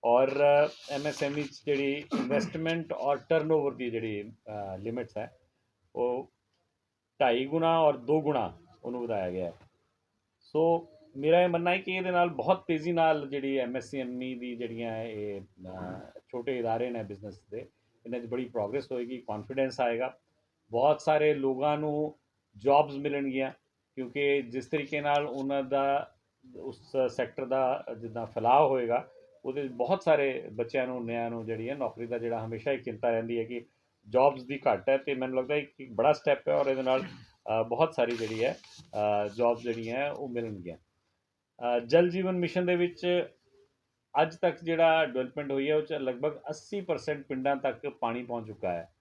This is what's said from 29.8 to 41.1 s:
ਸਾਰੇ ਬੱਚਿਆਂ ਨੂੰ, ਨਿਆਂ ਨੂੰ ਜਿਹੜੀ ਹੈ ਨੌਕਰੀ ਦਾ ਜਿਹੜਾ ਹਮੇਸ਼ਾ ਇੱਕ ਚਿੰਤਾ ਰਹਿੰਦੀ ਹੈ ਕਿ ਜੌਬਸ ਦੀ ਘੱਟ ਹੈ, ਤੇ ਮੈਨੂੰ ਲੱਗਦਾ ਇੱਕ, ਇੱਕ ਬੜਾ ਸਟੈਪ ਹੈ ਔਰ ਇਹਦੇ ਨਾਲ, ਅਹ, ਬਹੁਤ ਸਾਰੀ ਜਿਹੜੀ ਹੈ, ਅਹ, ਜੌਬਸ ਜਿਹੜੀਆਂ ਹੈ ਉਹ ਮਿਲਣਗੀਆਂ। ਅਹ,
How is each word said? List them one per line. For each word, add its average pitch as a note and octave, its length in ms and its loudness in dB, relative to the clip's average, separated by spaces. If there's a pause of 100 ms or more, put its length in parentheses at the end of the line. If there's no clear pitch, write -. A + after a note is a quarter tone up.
ਸਾਰੇ C#3 500 2
ਬੱਚਿਆਂ A#2+ 340 -2
ਨੂੰ, B2+ 180 -6
ਨਿਆਂ A#2 260 -2
ਨੂੰ A2+ 160 -8
ਜਿਹੜੀ A2+ 220 -6
ਹੈ C3+ 60 -4
ਨੌਕਰੀ A#2+ 320 -6
ਦਾ A#2 120 -4
ਜਿਹੜਾ A2+ 280 -4
ਹਮੇਸ਼ਾ A2+ 260 -4
ਇੱਕ C3 100 -4
ਚਿੰਤਾ A#2 280 -2
ਰਹਿੰਦੀ A#2 280 0
ਹੈ A2 60 -2
ਕਿ A#2 200 -8 (440)
ਜੌਬਸ C3 360 4
ਦੀ C#3 160 -8 (120)
ਘੱਟ G2 160 0
ਹੈ, C3+ 100 4
ਤੇ C#3 160 -4
ਮੈਨੂੰ B2+ 220 -4
ਲੱਗਦਾ C3 180 0
ਇੱਕ, C#3+ 260 -4
ਇੱਕ C3 120 -16
ਬੜਾ A#2 200 4
ਸਟੈਪ D3 360 0
ਹੈ D3+ 60 2
ਔਰ C#3+ 120 4
ਇਹਦੇ C3 160 0
ਨਾਲ, C3 200 2
ਅਹ, - 640 -4
ਬਹੁਤ B2+ 300 0
ਸਾਰੀ A#2+ 220 0
ਜਿਹੜੀ A2 280 -2
ਹੈ, - 140 0 (220)
ਅਹ, G#2 480 0
ਜੌਬਸ A#2 340 0
ਜਿਹੜੀਆਂ A#2 340 -4
ਹੈ C#3+ 160 -2
ਉਹ C3+ 160 -8
ਮਿਲਣਗੀਆਂ। G#2 480 -8
ਅਹ, - 1040 -6